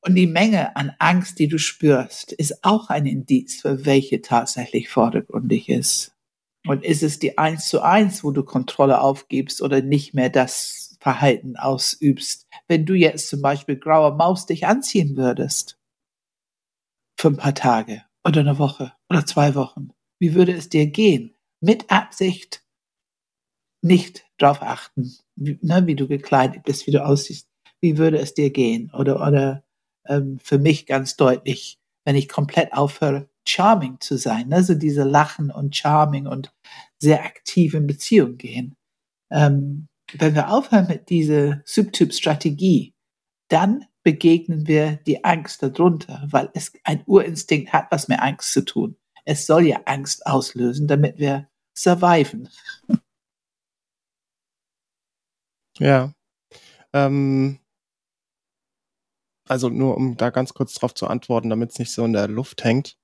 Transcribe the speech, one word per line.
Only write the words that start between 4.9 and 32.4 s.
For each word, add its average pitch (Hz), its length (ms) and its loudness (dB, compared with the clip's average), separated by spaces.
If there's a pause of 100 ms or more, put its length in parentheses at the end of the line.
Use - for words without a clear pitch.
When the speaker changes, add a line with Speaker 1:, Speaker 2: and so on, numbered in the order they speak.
Speaker 1:
vordergründig 117 760 -2
ist. - 440 -2 (560)
Und 139 160 -2
ist 160 200 0
es 151 160 -4
die - 180 -4
eins 156 320 -2
zu - 120 -2
eins, 190 420 2
wo 147 80 -2
du 139 120 -2
Kontrolle 135 560 2
aufgibst 135 600 -2
oder 139 220 0
nicht 143 320 -2
mehr 127 160 0
das - 680 -4
Verhalten 127 580 0
ausübst? - 920 -2 (200)
Wenn 160 200 0
du 190 80 2
jetzt 160 340 2
zum 143 120 -8
Beispiel 143 360 -2
graue 156 380 2
Maus 175 320 0
dich 165 180 -4
anziehen 185 500 0
würdest, - 600 -4 (1400)
für - 80 2
ein 147 100 2
paar 139 160 -2
Tage 113 500 -2 (240)
oder 156 140 2
eine 143 160 2
Woche 143 360 -4 (160)
oder 147 180 0
zwei 147 260 2
Wochen, 135 380 -6 (280)
wie 170 140 0
würde 180 200 4
es 165 160 -10
dir 151 180 2
gehen? 147 480 0 (260)
Mit 214 300 0
Absicht - 720 -4 (1200)
nicht 175 420 2 (140)
drauf 143 240 4
achten, 123 520 -8 (200)
wie, 143 260 -6
ne, 180 240 2
wie 160 100 0
du 139 120 -4
gekleidet 139 560 0
bist, - 240 -4
wie 151 40 -2
du 143 140 2
aussiehst. 143 420 -2 (320)
Wie 156 200 0
würde 160 180 2
es - 160 -4
dir 147 160 0
gehen? 120 420 -2
Oder, 139 300 -2
oder, 139 420 0 (440)
ähm, 139 320 -4
für - 180 -2
mich 147 300 2
ganz 135 280 -4
deutlich, 127 640 -2 (280)
wenn 143 100 2
ich 139 120 0
komplett 143 460 -2